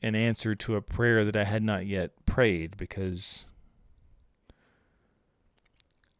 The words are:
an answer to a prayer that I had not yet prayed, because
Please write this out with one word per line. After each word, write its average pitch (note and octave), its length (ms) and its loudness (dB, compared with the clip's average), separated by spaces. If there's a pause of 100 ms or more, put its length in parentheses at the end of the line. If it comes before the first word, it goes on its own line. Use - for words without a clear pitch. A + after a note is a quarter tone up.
an A2 120 0
answer A2 400 0
to G#2+ 220 -4
a G2+ 60 -2
prayer A#2 420 4
that G#2 120 0
I G2+ 80 2
had G#2+ 180 0
not G2+ 240 0
yet F#2+ 260 -4 (140)
prayed, F2 500 2
because F#2 720 -8 (2750)